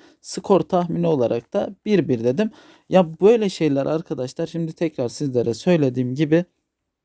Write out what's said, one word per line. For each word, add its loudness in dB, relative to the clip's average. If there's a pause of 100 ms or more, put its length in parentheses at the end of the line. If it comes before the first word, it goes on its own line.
(200)
skor 0
tahmini -2
olarak -2
da -4
bir 2
bir 0
dedim. 0 (380)
Ya 2
böyle 4
şeyler 0
arkadaşlar, -4
şimdi -6
tekrar -4
sizlere -2
söylediğim 0
gibi 2 (600)